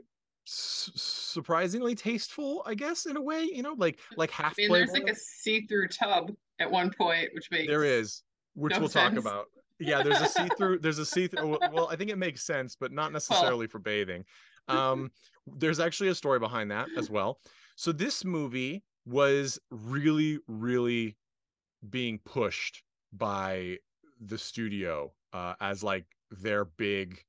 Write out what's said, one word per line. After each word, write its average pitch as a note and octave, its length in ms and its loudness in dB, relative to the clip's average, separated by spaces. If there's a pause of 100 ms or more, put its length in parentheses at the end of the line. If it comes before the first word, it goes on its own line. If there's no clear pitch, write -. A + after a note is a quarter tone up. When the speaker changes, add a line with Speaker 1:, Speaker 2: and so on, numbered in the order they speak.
(480)
Speaker 1:
s-, - 480 -6
surprisingly F#3 1000 -2
tasteful, C4+ 720 -4
I A3+ 100 -4
guess, D4 300 -4
in D4 120 -4
a D4+ 40 -4
way, D#4 220 -2
you D#4+ 200 -2
know, D4 140 -6
like, F3+ 220 2 (160)
like D#3+ 160 0
half D#3 260 0
Speaker 2:
I G#3 60 2
mean, G#3 80 6
there's, F3 200 6
like, F#3 120 0
Speaker 1:
Playboy. G#3 140 0
Speaker 2:
a - 20 -16
see-through G#3+ 680 0
tub G3 440 0 (280)
at E3 100 0
one F#3 260 4
point, E3 380 2
which - 180 -10
makes D#3+ 160 0
Speaker 1:
There D3+ 160 4
is, A#2+ 380 2 (320)
which D3 200 0
Speaker 2:
no G3 80 2
Speaker 1:
we'll - 80 4
talk C#3 240 6
Speaker 2:
sense. A#2 60 2
Speaker 1:
about. G#2 260 -2 (340)
Yeah, C#4+ 240 4
there's C#4+ 180 6
a F4 60 4
Speaker 2:
<laughs> - 20 0
Speaker 1:
see-through, G3 500 2
there's D3+ 200 0
a D3+ 60 -4
see-through, F3 420 0
well, D3+ 240 2
well, E3 180 2
I E3 60 -4
think G3+ 160 -4
it G3+ 60 -6
makes E3+ 280 -4
sense, C3 340 -4
but C3 120 -4
not D3 140 -2
Speaker 2:
Well. D3+ 80 -4
Speaker 1:
necessarily C#3+ 520 2
for A2 140 -10
bathing. F#2+ 460 -2 (420)
Um, C3 440 2 (360)
there's C#3+ 320 0
actually E3+ 300 0
a F3 60 2
story C3+ 240 2
behind A2 300 -2
that G#2+ 260 -2
as A2 140 -4
well. G#2 300 0 (360)
So - 160 -2
this F3+ 320 -4
movie D3 600 -2 (220)
was C#3 540 4 (120)
really, D3 760 2
really A#2 680 0 (720)
being A#2 300 -4
pushed - 640 -4 (280)
by F#2+ 680 -2 (480)
the G#2+ 120 -6
studio, F#2+ 760 -4 (200)
uh, F2 260 -6
as, G2 240 -2
like, F#2+ 220 -2 (260)
their G#2 340 0
big, G2 640 -2